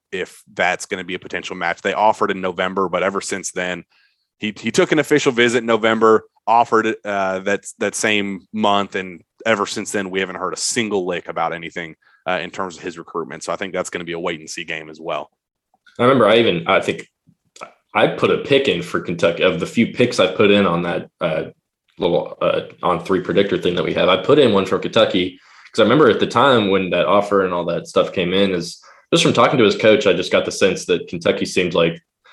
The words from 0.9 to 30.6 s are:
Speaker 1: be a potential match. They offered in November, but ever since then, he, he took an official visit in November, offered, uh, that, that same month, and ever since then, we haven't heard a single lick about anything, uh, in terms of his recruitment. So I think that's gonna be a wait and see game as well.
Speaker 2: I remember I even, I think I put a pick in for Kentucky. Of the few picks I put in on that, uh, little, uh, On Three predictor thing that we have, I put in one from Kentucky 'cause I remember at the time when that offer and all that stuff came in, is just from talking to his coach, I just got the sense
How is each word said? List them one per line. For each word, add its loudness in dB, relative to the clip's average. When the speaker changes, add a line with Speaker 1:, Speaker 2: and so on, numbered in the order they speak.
Speaker 1:
be -8
a -6
potential -10
match. -4
They -2
offered 2
in -6
November, -2
but -2
ever -2
since -8
then, -6
he, -6
he -8
took 2
an 2
official 2
visit 2
in -2
November, 4
offered, 2
uh, -2
that, -4
that -2
same -2
month, 0
and -10
ever 2
since -8
then, -4
we -2
haven't -4
heard -6
a -10
single -4
lick -6
about -4
anything, -12
uh, -2
in -10
terms -8
of -18
his -10
recruitment. -10
So -6
I -4
think -10
that's -6
gonna -8
be -10
a -8
wait -6
and -18
see -12
game -10
as -20
well. -8
Speaker 2:
I -2
remember 4
I 6
even, 2
I 4
think -6
I 4
put 0
a 2
pick 0
in 0
for -6
Kentucky. -2
Of 0
the -2
few 0
picks 0
I 2
put 4
in 4
on 0
that, -6
uh, -2
little, -2
uh, 0
On 0
Three 0
predictor 0
thing -2
that 0
we -4
have, 2
I 2
put 4
in 4
one 2
from -2
Kentucky 0
'cause -2
I 6
remember 6
at 2
the 2
time 4
when 0
that 2
offer 2
and -2
all -2
that -4
stuff 0
came -2
in, 2
is -6
just 4
from 4
talking 4
to 6
his 4
coach, 4
I 6
just -2
got 2
the -6
sense 0